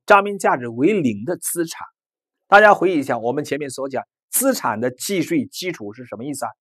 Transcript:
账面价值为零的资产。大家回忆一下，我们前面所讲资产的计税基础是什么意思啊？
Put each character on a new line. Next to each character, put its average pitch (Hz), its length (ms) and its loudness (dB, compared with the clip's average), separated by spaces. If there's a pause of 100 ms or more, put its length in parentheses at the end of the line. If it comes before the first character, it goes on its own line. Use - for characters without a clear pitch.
账 202 180 6
面 202 140 -6
价 185 180 0
值 123 120 -6
为 127 260 0
零 120 320 -2
的 170 120 -6
资 - 280 -6
产。 - 200 -14 (640)
大 202 140 8
家 208 120 8
回 190 180 2
忆 160 80 0
一 135 40 -2
下， 127 140 -2
我 113 140 -4
们 143 120 -4
前 139 140 -6
面 143 120 -8
所 135 200 -8
讲 120 140 -6 (260)
资 262 240 2
产 113 260 -2
的 127 120 0
计 185 300 -4
税 143 240 0
基 - 260 -8
础 104 220 -12
是 123 120 -18
什 104 100 -14
么 110 80 -12
意 143 100 -8
思 123 120 -8
啊？ 110 160 -8